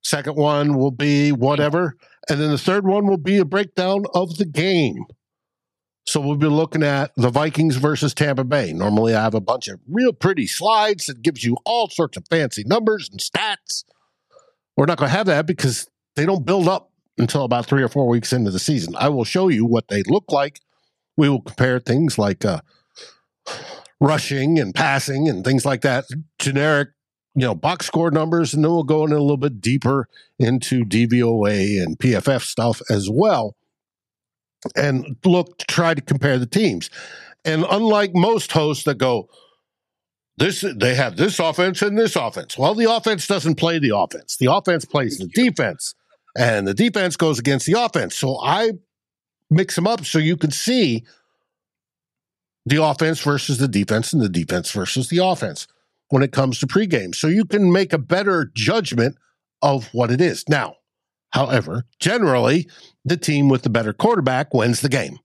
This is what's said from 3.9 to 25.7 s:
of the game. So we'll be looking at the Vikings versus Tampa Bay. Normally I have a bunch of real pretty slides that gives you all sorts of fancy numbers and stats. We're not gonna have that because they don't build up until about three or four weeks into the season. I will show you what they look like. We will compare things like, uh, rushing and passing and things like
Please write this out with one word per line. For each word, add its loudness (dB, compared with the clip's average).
of -2
the -2
game. 0
So -2
we'll -2
be 4
looking 2
at 0
the 2
Vikings 2
versus 0
Tampa 0
Bay. -2
Normally 2
I 2
have 0
a 0
bunch -4
of -14
real 2
pretty -2
slides 0
that -12
gives -2
you 0
all -2
sorts -4
of -16
fancy -2
numbers -2
and -16
stats. -6
We're 4
not 0
gonna 0
have 0
that 2
because -4
they -2
don't 0
build 2
up 0
until 0
about -2
three 2
or 0
four 0
weeks 0
into 0
the -4
season. -2
I 2
will -2
show 0
you 2
what 0
they -2
look 0
like. 0
We 6
will 0
compare 0
things 0
like, -2
uh, -2
rushing 0
and -2
passing 0
and -4
things 0
like -2